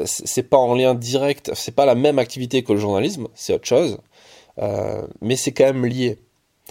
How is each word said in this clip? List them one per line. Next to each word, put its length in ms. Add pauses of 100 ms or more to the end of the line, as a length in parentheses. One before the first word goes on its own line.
c'est, 220
c'est 160
pas 140
en 180
lien 200
direct, 600
c'est 180
pas 120
la 100
même 240
activité 440
que 100
le 60
journalisme, 540
c'est 200
autre 140
chose, 320 (600)
euh, 480 (140)
mais 140
c'est 180
quand 120
même 200
lié. 340 (520)